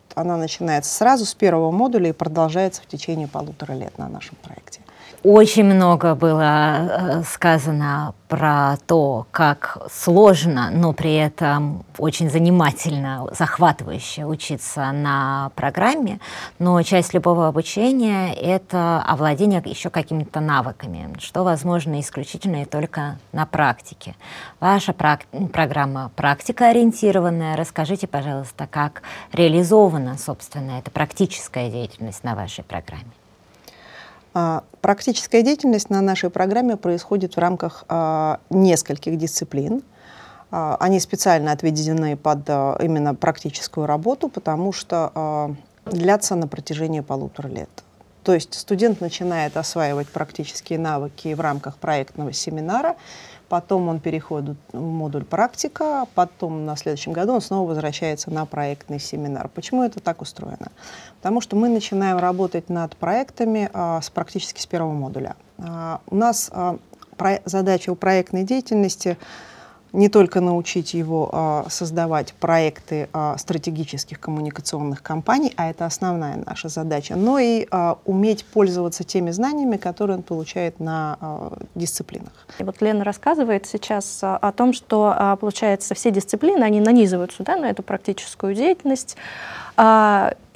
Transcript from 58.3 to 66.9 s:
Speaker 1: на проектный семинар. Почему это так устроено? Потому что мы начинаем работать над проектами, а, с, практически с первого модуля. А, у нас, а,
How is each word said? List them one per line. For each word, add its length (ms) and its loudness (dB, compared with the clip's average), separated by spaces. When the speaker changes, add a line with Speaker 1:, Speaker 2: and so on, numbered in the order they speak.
Speaker 1:
на 160 -4
проектный 540 -8
семинар. 520 -8
Почему 300 -4
это 160 -4
так 240 -6
устроено? 460 -14
Потому 200 -2
что 160 -6
мы 120 2
начинаем 500 -2
работать 520 -2
над 260 -6
проектами, 800 -2
а, 260 -2
с, 80 -12
практически 520 -8
с 60 -10
первого 260 -4
модуля. 420 -6
А, 500 -10
у 60 -6
нас, 380 0
а, 240 -4